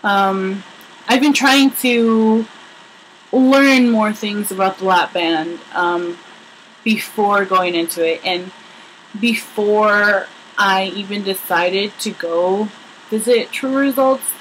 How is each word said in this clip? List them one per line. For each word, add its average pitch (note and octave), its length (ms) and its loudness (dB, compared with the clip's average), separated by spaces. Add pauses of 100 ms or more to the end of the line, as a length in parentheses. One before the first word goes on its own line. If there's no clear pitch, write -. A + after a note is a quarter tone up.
Um, G3 580 0 (460)
I've B3+ 140 2
been D4 100 4
trying C4+ 440 4
to A3+ 680 2 (880)
learn C4 580 4
more G#3+ 220 0
things G#3 400 -6
about F#3+ 260 -2
the F#3 60 -8
lap F3+ 280 0
band, E3 460 -4 (160)
um, F3 420 -2 (680)
before G3+ 600 0
going F3+ 300 0
into E3+ 320 -2
it, E3 180 -4
and F#3 280 -6 (680)
before G#3 1040 0 (300)
I F#3+ 380 0
even G3+ 300 -8
decided F#3+ 760 -2
to G#3+ 140 -6
go F3+ 560 -2 (420)
visit A3 400 0
True C4 260 -4
Results C4+ 640 0